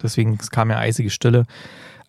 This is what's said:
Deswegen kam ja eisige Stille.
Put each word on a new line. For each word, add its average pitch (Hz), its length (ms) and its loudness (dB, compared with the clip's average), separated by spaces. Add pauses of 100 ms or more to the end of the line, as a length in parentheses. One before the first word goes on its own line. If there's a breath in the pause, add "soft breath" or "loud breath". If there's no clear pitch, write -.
Deswegen 110 340 0
kam 110 320 -2
ja 110 100 0
eisige 113 300 -2
Stille. 120 360 2 (640 loud breath)